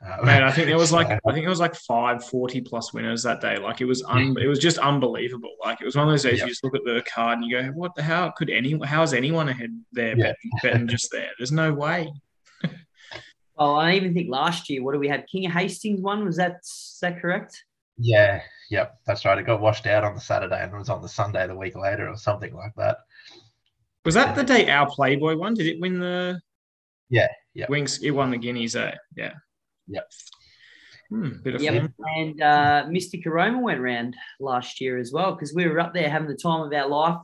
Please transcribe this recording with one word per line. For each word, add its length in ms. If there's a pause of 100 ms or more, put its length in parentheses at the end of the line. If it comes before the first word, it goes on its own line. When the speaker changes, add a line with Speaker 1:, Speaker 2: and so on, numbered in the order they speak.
Speaker 1:
Um, 220
Speaker 2:
Man, 160
I 100
think 140
there 100
was, 160
Speaker 1:
<laughs> 0
Speaker 2:
like, 160
Speaker 1:
so 180
Speaker 2:
I 60
think 120
there 60
was, 100
like, 160
five 480
forty 360
plus 320
winners 300
that 180
day. 160
Like, 240
it 60
was 160
un-, 340
Speaker 1:
Yeah. 80
Speaker 2:
it 40
was 100
just 200
unbelievable. 760 (100)
Like, 160
it 60
was 100
one 100
of 60
those 120
days 160
Speaker 1:
Yep. 60
Speaker 2:
you 60
just 120
look 100
at 100
the 180 (100)
card 260
and 80
you 160
go, 60
"What 260
the 80
hell? 340
Could 140
any, 340
how 180
is 120
anyone 340
ahead 220 (220)
there 240
Speaker 1:
Yeah. 80
Speaker 2:
betting, 260 (120)
betting 260
just 220
there? 280
There's 140
no 200
way." 400 (500)
<laughs> 80 (880)
Speaker 3:
Well, 200
I 160
even 220
think 180
last 360
year, 140
what 120
do 40
we 80
have? 240
King 160
of 60
Hastings 480
won, 240
was 140
that, 260
is 380
that 180
correct? 420 (340)
Speaker 1:
Yeah, 460 (260)
yep, 380
that's 180
right. 140
It 80
got 140
washed 260
out 160
on 140
the 40
Saturday 400
and 140
it 20
was 140
on 120
the 60
Sunday 380
the 80
week 220
later 320
or 80
something 360
like 240
that. 200 (1080)
Speaker 2:
Was 100
that 200
the 80
day 260
our 220
Playboy 460
won? 180
Did 140
it 120
win 200
the 400 (680)
Speaker 1:
Yeah, 180 (240)
yeah. 160
Speaker 2:
Wings? 340
It 80
won 220
the 60
Guineas, 360
eh? 220 (200)
Yeah. 180 (520)
Speaker 1:
Yep. 240 (1000)
Speaker 2:
Hmm, 180 (160)
bit 100
of 80
Speaker 3:
Yep. 120
Speaker 2:
fun. 200 (220)
Speaker 3:
And, 260
uh, 480
Mystic 340
Aroma 360
went 200
round 360 (240)
last 400
year 180
as 140
well, 240
'cause 180
we 140
were 100
up 160
there 160
having 160
the 100
time 260
of 100
our 160
life, 360